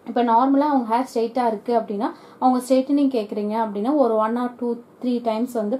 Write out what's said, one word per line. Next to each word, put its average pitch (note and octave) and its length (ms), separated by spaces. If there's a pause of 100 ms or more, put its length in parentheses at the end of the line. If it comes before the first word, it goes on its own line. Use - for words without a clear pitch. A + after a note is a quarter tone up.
(100)
இப்ப A#3+ 180
நார்மலா C4+ 420
அவங்க B3+ 200
hair B3+ 180
ஸ்ட்ரைட்டா A#3 420
இருக்கு G#3+ 280
அப்படின்னா, A3 300 (340)
அவங்க B3+ 220
straightening C4+ 520
கேக்குறீங்க G#3 380 (100)
அப்படின்னா, G#3 260 (140)
ஒரு A3+ 180
one A3+ 220
or B3 40 (120)
two, A#3+ 100 (320)
three B3 240
times A3+ 240 (100)
வந்து G#3 200